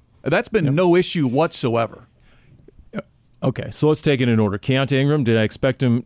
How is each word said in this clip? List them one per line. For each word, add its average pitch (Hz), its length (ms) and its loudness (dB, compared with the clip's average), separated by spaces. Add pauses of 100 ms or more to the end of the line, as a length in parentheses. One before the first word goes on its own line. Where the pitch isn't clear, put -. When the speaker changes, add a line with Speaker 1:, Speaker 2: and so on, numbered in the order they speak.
(220)
Speaker 1:
That's 185 260 -2
been 214 160 0
Speaker 2:
Yep. 139 100 2
Speaker 1:
no 175 220 4
issue 170 300 0
whatsoever. 117 800 -2 (1400)
Speaker 2:
Okay, - 280 -4
so - 160 0
let's 156 120 0
take 139 200 0
it 127 80 0
in 113 100 2
order. 104 180 0
Keaontay 131 360 -2
Ingram, 143 320 0
did 113 120 2
I 110 60 2
expect 127 400 -2
him 123 240 2